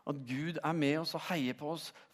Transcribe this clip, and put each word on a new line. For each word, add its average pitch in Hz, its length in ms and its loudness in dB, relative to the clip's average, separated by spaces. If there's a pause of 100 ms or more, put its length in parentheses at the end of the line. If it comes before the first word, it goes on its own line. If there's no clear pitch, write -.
at 143 200 -2
Gud 151 320 -2
er 160 160 2
med 151 260 4
oss 165 140 -2
og 160 140 -6
heier 131 280 2
på 147 140 -4
oss 165 180 -6 (240)